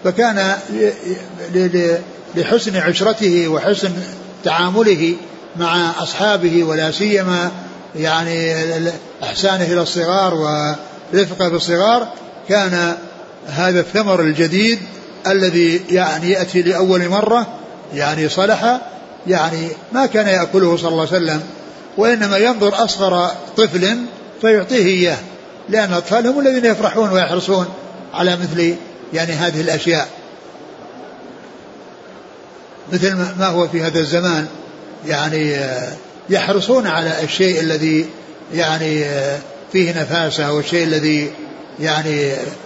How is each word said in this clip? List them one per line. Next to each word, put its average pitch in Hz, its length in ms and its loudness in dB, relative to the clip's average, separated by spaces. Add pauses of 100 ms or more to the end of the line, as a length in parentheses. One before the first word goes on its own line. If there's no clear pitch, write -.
فكان 196 540 0 (160)
ي-، - 0 -
ي-، 208 200 2 (600)
ل-، 180 240 2
ل-، 170 240 2 (340)
لحسن 196 420 0
عشرته 175 720 2
وحسن 190 440 0 (520)
تعامله 175 720 2 (400)
مع 170 440 0
أصحابه، 175 640 2
ولا 156 280 0
سيما 185 600 0 (440)
يعني 160 680 0
ال-، 165 240 -2
ال-، 170 60 -2 (300)
إحسانه 190 400 0
إلى 175 180 2
الصغار 175 520 2
ورفقه 156 1160 0
بالصغار، 180 580 2 (420)
كان 180 460 2 (520)
هذا 175 320 2
الثمر 190 420 2
الجديد 165 580 2 (480)
الذي 175 600 4
يعني 175 400 2
يأتي 185 320 2
لأول 180 460 4
مرة 214 400 2 (460)
يعني 147 360 0
صلح، 214 520 2 (460)
يعني 165 400 0 (240)
ما 262 140 2
كان 214 220 2
يأكله 180 500 4
صلى 165 120 0
الله 160 180 0
عليه 175 160 2
وسلم، 156 200 -2 (540)
وإنما 208 400 2
ينظر 208 460 4
أصغر 180 480 2 (260)
طفل 196 400 2 (440)
فيعطيه 214 440 4
إياه، 175 320 2 (520)
لأن 208 200 2
الأطفال 190 380 2
هم 269 120 2
الذين 262 260 4
يفرحون 220 440 2
ويحرصون 180 580 2 (460)
على 175 240 2
مثل 170 380 0 (380)
يعني 165 180 -2
هذه 156 300 -2
الأشياء، 160 460 0 (2750)
مثل 185 220 2
ما 180 320 0
هو 175 200 2
في 165 140 -2
هذا 160 180 0
الزمان، 160 480 0 (600)
يعني، 151 480 0
آه، 127 380 -4 (360)
يحرصون 196 580 2
على 160 360 0
الشيء 180 360 2
الذي 160 460 2 (480)
يعني، 156 520 0
آه، 143 340 -2 (320)
فيه 170 300 2
نفاسة، 151 460 -2
أو 147 120 0
الشيء 170 240 0
الذي 151 480 0 (480)
يعني 151 540 -2 (320)